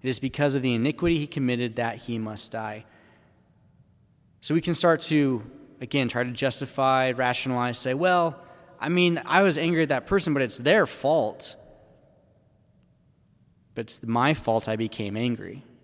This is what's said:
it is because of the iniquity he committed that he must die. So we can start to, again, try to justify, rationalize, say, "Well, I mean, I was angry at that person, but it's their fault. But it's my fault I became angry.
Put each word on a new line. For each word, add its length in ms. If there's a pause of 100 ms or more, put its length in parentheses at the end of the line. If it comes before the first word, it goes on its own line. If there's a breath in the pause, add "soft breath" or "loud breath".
it 40
is 120
because 340
of 60
the 140
iniquity 440
he 80
committed 500
that 200
he 220
must 340
die. 320 (1600 soft breath)
So 120
we 60
can 140
start 280
to, 400 (380)
again, 280
try 160
to 60
justify, 800
rationalize, 680
say, 160
"Well, 440 (400 loud breath)
I 120
mean, 340
I 180
was 140
angry 260
at 60
that 180
person, 280
but 80
it's 160
their 260
fault. 720 (2250)
But 120
it's 160
my 320
fault 340
I 80
became 400
angry. 480 (180)